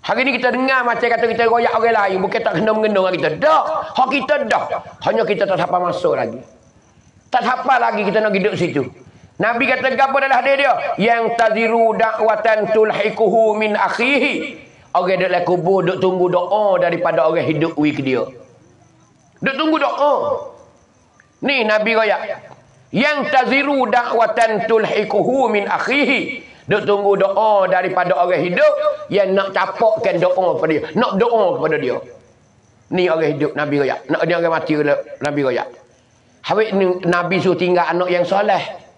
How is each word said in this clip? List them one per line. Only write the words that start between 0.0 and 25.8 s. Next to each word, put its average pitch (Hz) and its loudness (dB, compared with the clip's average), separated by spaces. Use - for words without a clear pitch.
Hari 214 -2
ni 262 -2
kita 247 0
dengar 254 0
macam 233 0
kata 233 0
kita 233 2
royak 226 2
orang 226 2
lain. 196 0
Bukan 220 -2
tak 196 0
kena 214 2
mengena 208 0
dengan 185 4
kita. 156 0
Dah. 302 4
Hak 254 2
kita 285 0
dah. 170 0
Hanya 214 0
kita 202 0
tak 190 0
siapa 180 -2
masuk - -2
lagi. 120 -6
Tak 254 2
siapa 254 0
lagi 220 -2
kita 202 0
nak 214 0
hidup 190 -2
situ. 143 -2
Nabi 233 -2
kata 262 -2
apa 269 0
dalam 269 0
hadis 269 2
dia? 269 2
"Yang 233 0
taziru 226 2
da'watan 214 0
tulhikuhu 214 2
min 214 -2
akhihi." 240 -2
Orang 185 0
duduk 180 0
dalam 175 0
kubur, 180 2
duduk 175 0
tunggu 185 2
doa 185 0
daripada 170 0
orang 160 0
hidup 160 0
wik 139 0
dia. 127 -2
Duduk 269 -2
tunggu 311 0
doa. 277 0
Ni 269 0
Nabi 214 0
royak. 208 -2
"Yang 285 0
taziru 262 2
da'watan 226 0
tulhikuhu 214 0
min 202 -2
akhihi." 233 -2